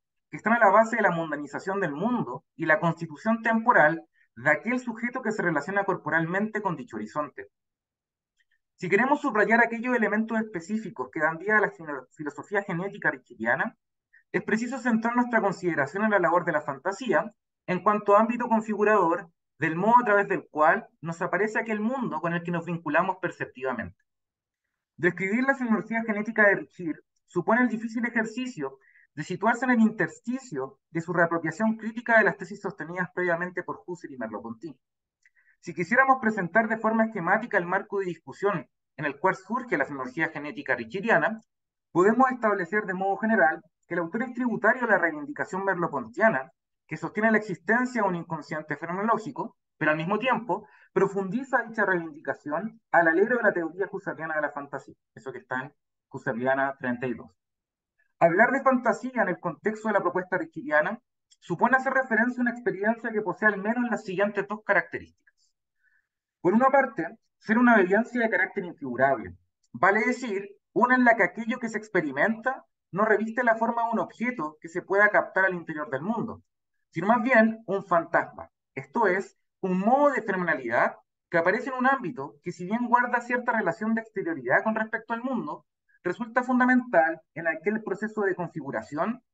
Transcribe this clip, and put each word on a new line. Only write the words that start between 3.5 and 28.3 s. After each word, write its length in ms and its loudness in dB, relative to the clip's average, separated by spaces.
de 140 0
aquel 300 0
sujeto 420 -8
que 100 -2
se 100 -4
relaciona 420 0
corporalmente 760 -2
con 160 -4
dicho 200 -12
horizonte. 520 -8
Si 140 -8
queremos 320 2
subrayar 420 2
aquellos 320 -2
elementos 420 0
específicos 720 -6
que 100 -6
dan 180 0
vida 180 0
a 60 4
la 80 2
filo-, 420 -12
filosofía 500 -6
genética 480 -4
richeriana, 640 -2
es 120 -2
preciso 360 -2
centrar 360 0
nuestra 260 2
consideración 640 -2
en 80 2
la 80 6
labor 260 2
de 60 -2
la 100 2
fantasía 720 -2
en 160 -2
cuanto 320 4
a 40 8
ámbito 280 0
configurador 840 2
del 180 -2
modo 240 4
a 40 0
través 220 4
del 240 -4
cual 380 4
nos 220 -6
aparece 380 0
aquel 180 -4
mundo 420 -4
con 140 -2
el 80 -4
que 80 -6
nos 140 -2
vinculamos 580 -2
perceptivamente. 720 -6
Describir 480 0
la 100 2
fenomenología 480 -2
genética 460 2
de 80 4
Richir 480 -8
supone 360 2
el 60 4
difícil 360 -4
ejercicio 720 -6